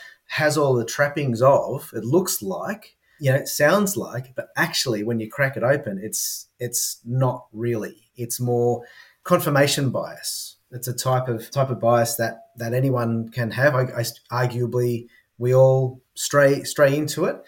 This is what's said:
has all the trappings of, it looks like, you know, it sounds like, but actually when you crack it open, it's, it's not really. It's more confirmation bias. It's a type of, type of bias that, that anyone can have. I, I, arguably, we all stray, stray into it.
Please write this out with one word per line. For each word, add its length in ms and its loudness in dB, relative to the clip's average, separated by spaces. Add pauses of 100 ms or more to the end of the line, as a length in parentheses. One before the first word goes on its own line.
(280)
has 300 0
all 160 4
the 100 0
trappings 560 -2
of, 540 2
it 100 -6
looks 380 0
like, 540 -8 (240)
you 100 0
know, 60 4
it 100 -2
sounds 500 2
like, 380 -8
but 220 -10
actually 480 -2
when 160 -2
you 100 -8
crack 260 -2
it 60 -4
open, 400 0
it's, 460 -8 (100)
it's 460 -6
not 480 -2
really. 640 -6
It's 240 -8
more 420 2 (400)
confirmation 680 2
bias. 680 -8 (160)
It's 160 -10
a 40 -4
type 360 -2
of, 240 -6
type 180 0
of 80 -4
bias 380 2
that, 300 -6 (100)
that 180 -6
anyone 540 0
can 240 -4
have. 240 2
I, 60 2
I, 200 -4 (460)
arguably, 580 -2 (320)
we 160 2
all 480 4 (120)
stray, 500 2
stray 320 4
into 300 -2
it. 100 -2 (120)